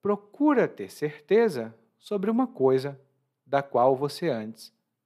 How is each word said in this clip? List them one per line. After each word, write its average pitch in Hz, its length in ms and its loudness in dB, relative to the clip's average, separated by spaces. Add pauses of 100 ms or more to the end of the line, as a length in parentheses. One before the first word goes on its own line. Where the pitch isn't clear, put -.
procura 208 640 0
ter 98 220 -12
certeza 147 880 -2 (220)
sobre 208 320 -4
uma 247 160 0
coisa 131 520 0 (460)
da 139 160 0
qual 135 340 2
você 143 340 -6
antes 110 440 -10 (320)